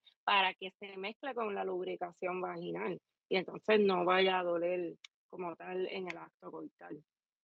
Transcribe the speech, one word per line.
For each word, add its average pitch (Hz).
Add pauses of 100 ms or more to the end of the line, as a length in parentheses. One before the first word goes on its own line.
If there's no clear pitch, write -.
(240)
para 190
que 190
se 196
mezcle 220
con 214
la 196
lubricación 180
vaginal 175 (280)
y 190
entonces 214
no 185
vaya 185
a 180
doler 175 (380)
como 175
tal 185
en 185
el 165
acto 165
coital. 160 (500)